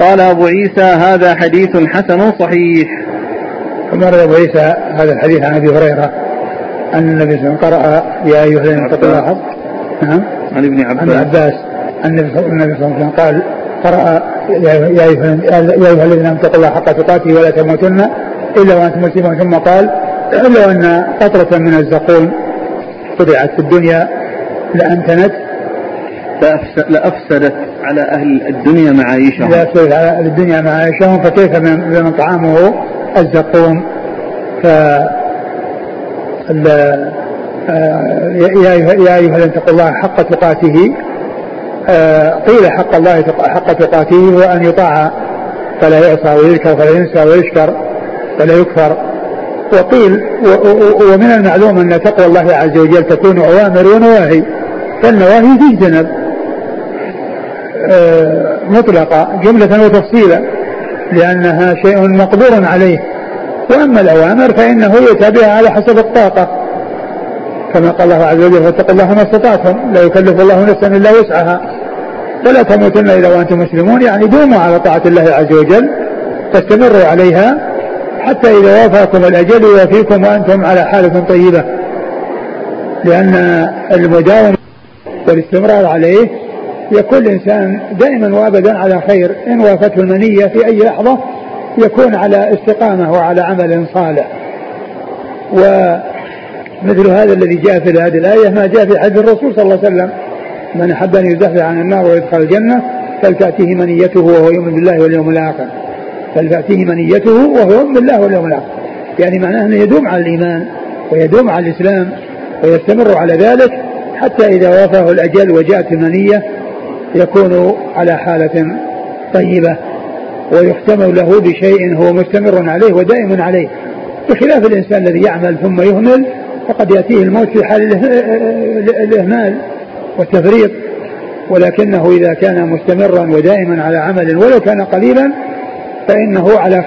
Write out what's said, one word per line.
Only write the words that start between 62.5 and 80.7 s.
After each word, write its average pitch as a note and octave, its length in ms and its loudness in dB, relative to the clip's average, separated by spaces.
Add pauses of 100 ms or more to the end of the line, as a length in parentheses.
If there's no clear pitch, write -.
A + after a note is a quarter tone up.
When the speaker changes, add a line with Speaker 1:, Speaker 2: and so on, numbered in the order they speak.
Speaker 2:
عليه، F3+ 340 2 (720)
وأما C4+ 300 4
الأوامر F#3+ 560 4
فإنه A3 380 2
يتبعها A3 580 4
على A3 180 4
حسب G#3+ 280 2
الطاقة، G3+ 680 0 (1080)
كما E3+ 160 2
قال F3 220 2
الله E3 120 2
عز E3 200 2
وجل: F3 180 4
"فاتقوا F3 280 2
الله F#3+ 240 4
ما G#3 80 4
استطعتم، G#3+ 720 0
لا F3+ 100 4
يكلف F#3 380 2
الله F#3+ 240 4
نفسا G#3 220 2
إلا G3 240 2
وسعها، F3+ 500 2 (840)
ولا A#3+ 160 4
تموتن G3+ 480 2
إلا F3+ 180 4
وأنتم F3 300 2
مسلمون". F3 440 0
يعني G#3+ 240 2
دوموا B3+ 320 4
على E3+ 200 2
طاعة E3+ 280 0
الله E3+ 160 4
عز D3+ 300 2
وجل، F3+ 380 4 (640)
فاستمروا G#3 520 4
عليها F3+ 680 2 (500)
حتى - 300 0
إذا G3+ 320 6
وافاكم F#3+ 420 4
الأجل F3 380 4
يوافيكم G3+ 640 4
وأنتم G3 400 0
على F3+ 200 2